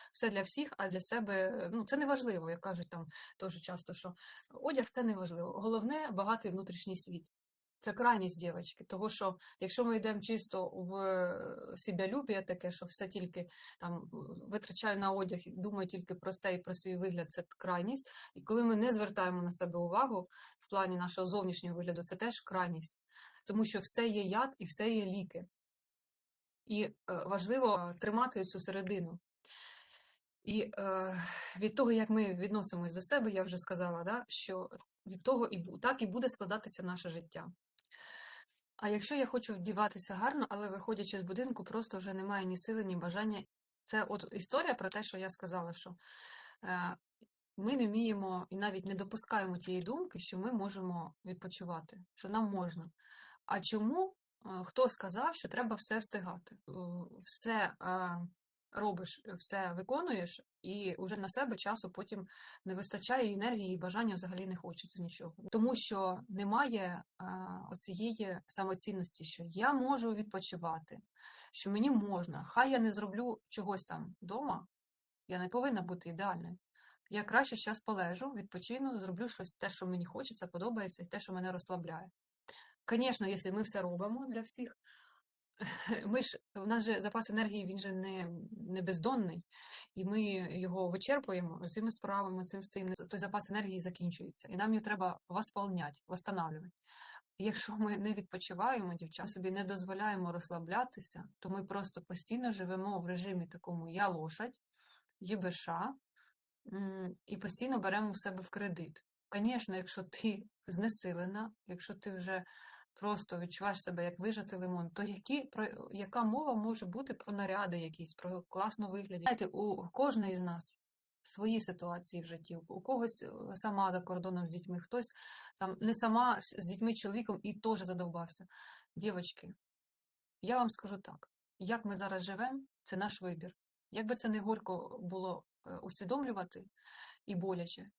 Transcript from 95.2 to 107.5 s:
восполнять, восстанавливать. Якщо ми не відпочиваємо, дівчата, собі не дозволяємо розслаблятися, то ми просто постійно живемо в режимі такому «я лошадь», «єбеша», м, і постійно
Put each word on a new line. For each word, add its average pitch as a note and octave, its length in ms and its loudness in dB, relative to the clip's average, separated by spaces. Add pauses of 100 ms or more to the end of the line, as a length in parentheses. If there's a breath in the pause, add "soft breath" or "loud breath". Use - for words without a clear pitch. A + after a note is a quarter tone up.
восполнять, F#3 800 0
восстанавливать. F3 640 -2 (640 loud breath)
Якщо G#3+ 380 0
ми G#3 220 2
не G#3 140 2
відпочиваємо, F#3+ 800 0
дівчата, E3+ 340 -6
собі F#3 220 -2
не F#3+ 140 0
дозволяємо F#3+ 680 0
розслаблятися, F3+ 920 -2 (140)
то F3+ 120 -6
ми F#3+ 140 -2
просто F#3+ 380 -4
постійно A3+ 500 -2
живемо F#3+ 480 0
в E3+ 60 -4
режимі F3+ 400 -2
такому E3+ 420 -6
«я F#3+ 200 4
лошадь», E3+ 440 -4 (680 soft breath)
«єбеша», F3+ 720 -2 (800 soft breath)
м, F#3+ 440 -4 (100)
і G3 100 -8
постійно A#3 420 0